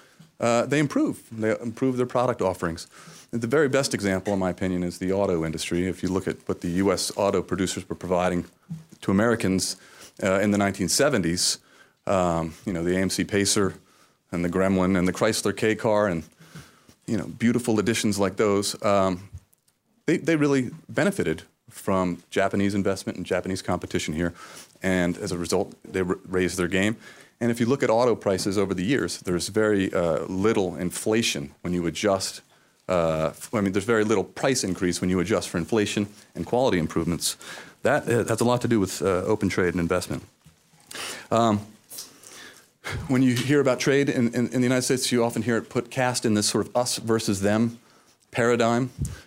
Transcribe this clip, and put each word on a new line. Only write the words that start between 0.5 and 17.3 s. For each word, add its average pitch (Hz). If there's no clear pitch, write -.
they 139
improve. 156
They 110
improve 127
their 123
product 123
offerings. 90
The 117
very 139
best 135
example, 98
in 98
my 92
opinion, 90
is 87
the 92
auto 95
industry. 85
If 90
you 95
look 90
at 80
what 95
the 92
U 95
S 90
auto 98
producers 90
were 85
providing 90
to 107
Americans, 101
uh, 95
in 104
the 101
nineteen 98
seventies, 98
um, 85
you 104
know, 85
the 90
A 92
M 95
C 95
Pacer 98
and 87
the 87
Gremlin 92
and 87
the 92
Chrysler 110
K 110
car 104
and, 82
you 113
know, 90
beautiful 117